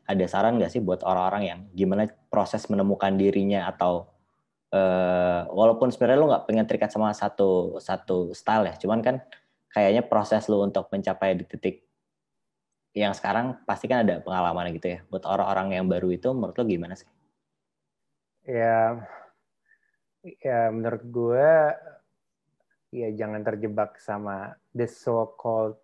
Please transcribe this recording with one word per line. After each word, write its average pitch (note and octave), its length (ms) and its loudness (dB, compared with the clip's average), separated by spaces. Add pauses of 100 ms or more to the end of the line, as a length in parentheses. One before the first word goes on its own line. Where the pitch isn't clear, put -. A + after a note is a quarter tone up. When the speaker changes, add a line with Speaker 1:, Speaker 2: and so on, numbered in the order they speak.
Speaker 1:
Ada F#2+ 200 2
saran A2 280 2
nggak F2 160 0
sih B2 120 -2
buat F#2 200 0
orang-orang F#2 400 0
yang F2 160 -6 (120)
gimana F#2+ 360 2 (240)
proses G#2 340 0
menemukan G2 480 0
dirinya G2 540 2
atau, F2+ 400 -2 (680)
eh, F2+ 760 2
walaupun A2+ 440 4
sebenarnya B2+ 260 4
lo D#3 140 6
nggak - 160 2
pengen A2 180 2
terikat G#2+ 240 0
sama G#2+ 240 0
satu, F#2 640 0
satu F#2 560 -4
style G#2+ 340 0
ya, E2+ 120 -8
cuman A3 240 0
kan B2+ 120 0 (520)
kayaknya G#2+ 340 4
proses G#2+ 440 0
lu G#2 140 2
untuk G2 280 -2
mencapai G2 480 -2
di F2 80 -8
titik - 400 -8 (1080)
yang G#2 200 0
sekarang A2+ 500 -4
pasti G2+ 240 -6
kan A#2+ 160 2
ada F2+ 160 2
pengalaman F2 540 -2
gitu E2 160 -6
ya. F2 180 -6
Buat F#2 180 -8
orang-orang G2 520 -2
yang F#2 100 -2
baru F#2 240 0
itu F2+ 220 -4
menurut G#2 240 -6
lu B2 100 0
gimana F2 280 -4
sih? - 120 -20 (1400)
Speaker 2:
Ya, A2+ 640 0 (1400)
ya A#2 320 0
menurut A2+ 320 -4
gue, A#2+ 440 2 (1400)
ya A#2+ 220 -6
jangan G#2+ 320 -6
terjebak G#2+ 560 -4
sama G2+ 560 -8 (160)
the A#2+ 160 -4
so-called A2+ 960 -2